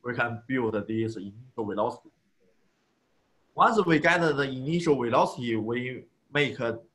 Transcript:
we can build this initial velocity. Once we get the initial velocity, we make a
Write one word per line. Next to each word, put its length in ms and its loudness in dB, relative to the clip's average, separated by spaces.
we 100 -6
can 340 -2
build 260 0
this 280 -4
initial 500 -10
velocity. 440 -4
Once 300 4
we 140 4
get 200 4
the 240 2
initial 580 0
velocity, 540 0
we 480 -4
make 260 0
a 200 -2